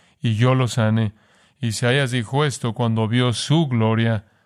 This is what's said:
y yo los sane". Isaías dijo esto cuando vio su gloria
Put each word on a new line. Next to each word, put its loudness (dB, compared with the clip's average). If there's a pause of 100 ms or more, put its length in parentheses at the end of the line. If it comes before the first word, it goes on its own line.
(220)
y 0
yo 2
los 0
sane". 0 (460)
Isaías 0
dijo -2
esto -4
cuando 0
vio 2
su 0
gloria 0 (200)